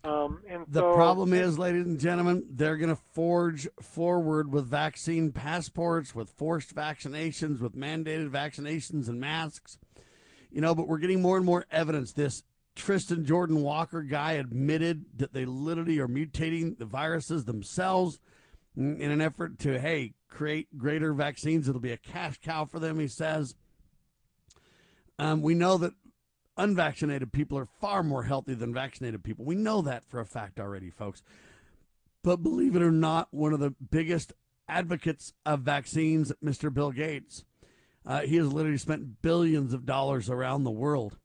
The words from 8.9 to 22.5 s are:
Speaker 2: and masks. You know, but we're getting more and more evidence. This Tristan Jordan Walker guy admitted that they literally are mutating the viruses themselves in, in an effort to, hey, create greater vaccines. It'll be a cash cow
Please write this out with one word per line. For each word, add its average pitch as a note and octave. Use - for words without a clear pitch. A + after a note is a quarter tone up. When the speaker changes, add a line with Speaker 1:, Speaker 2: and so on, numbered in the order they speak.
Speaker 2:
and A#2+
masks. D3+
You D3
know, E3
but D#3+
we're D#3+
getting F#3
more F#3
and F#3
more F3
evidence. D3+
This C#3+
Tristan F3
Jordan D#3+
Walker D#3
guy D3
admitted D3
that -
they C3
literally D#3+
are B2+
mutating D#3+
the A#2
viruses C#3+
themselves F3+
in, C#3+
in C#3+
an D3+
effort D#3+
to, C3
hey, C#3+
create D3+
greater D3+
vaccines. D3
It'll C3
be A#2+
a A#2
cash E3+
cow D#3